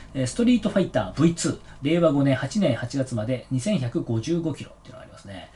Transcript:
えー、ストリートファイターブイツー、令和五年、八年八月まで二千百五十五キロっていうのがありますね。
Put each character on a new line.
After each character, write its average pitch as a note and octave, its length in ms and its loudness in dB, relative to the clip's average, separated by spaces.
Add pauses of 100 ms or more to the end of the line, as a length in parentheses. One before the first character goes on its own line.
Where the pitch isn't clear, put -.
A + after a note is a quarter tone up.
(120)
え C3+ 120 -2
ー、 - 20 0
ス - 80 -8
ト A#3+ 100 2
リ A#3+ 140 6
ー - 20 -2
ト G3+ 80 -2
フ G3 120 2
ァ - 20 4
イ - 80 -2
タ - 160 0
ー F#2 80 -12
ブ D3 120 4
イ E3+ 80 4
ツ D#3+ 160 -2
ー、 A2+ 100 -6 (220)
令 E3 180 2
和 D#3+ 120 6
五 C#3 100 2
年、 C3+ 140 4
八 E3+ 240 -2
年 B2 160 2
八 C3+ 220 -6
月 B2+ 160 -2
ま G#2+ 100 -2
で B2+ 260 -4
二 B2+ 100 0
千 G#3 180 0
百 B2 240 -2
五 A2+ 180 -2
十 E3 200 -2
五 D#3 140 -2
キ - 100 -10
ロ - 60 -14
っ - 120 -20
て - 60 -20
い - 20 -18
う - 40 -18
の - 40 -18
が - 40 -18
あ - 40 -18
り - 60 -20
ま - 60 -20
す - 80 -20
ね。 - 300 -16